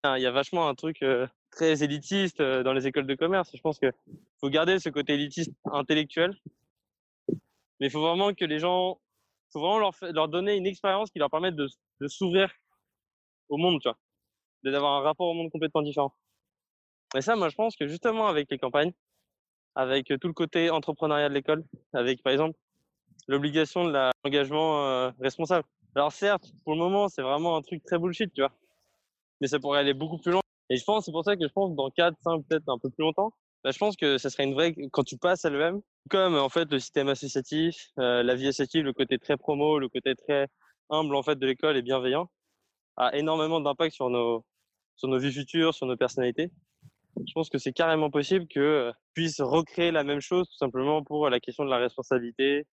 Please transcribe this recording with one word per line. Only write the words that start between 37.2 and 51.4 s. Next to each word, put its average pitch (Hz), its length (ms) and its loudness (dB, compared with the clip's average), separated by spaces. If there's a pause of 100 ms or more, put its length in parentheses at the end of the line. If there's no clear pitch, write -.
euh, 123 240 2
la 127 100 2
vie 131 140 0
associative, 143 360 0
le 135 80 -2
côté 131 260 0
très - 180 -2
promo, 147 420 0
le 131 100 -2
côté 131 280 -2
très 139 320 -2 (400)
humble 151 260 0
en 139 80 0
fait 151 160 0
de 131 80 -2
l'école 139 300 0
et 127 60 0
bienveillant, 131 460 0 (680)
a 127 200 0
énormément 156 440 0
d'impact 147 340 -2
sur 127 160 -2
nos, 117 340 0 (520)
sur - 100 -6
nos 131 120 2
vies 135 140 0
futures, 160 420 0
sur - 120 -6
nos 127 100 -2
personnalités. 127 540 -2 (760)
Je - 80 -14
pense 160 160 -4
que 139 80 -2
c'est 131 140 -4
carrément 160 360 2
possible 156 400 0
que, 139 120 -2
euh, 139 320 2 (200)
puisse 160 280 -4
recréer 160 500 2
la 156 140 2
même 143 160 -2
chose 180 280 0
tout - 80 -20
simplement 139 460 0
pour 151 260 0
la 123 120 2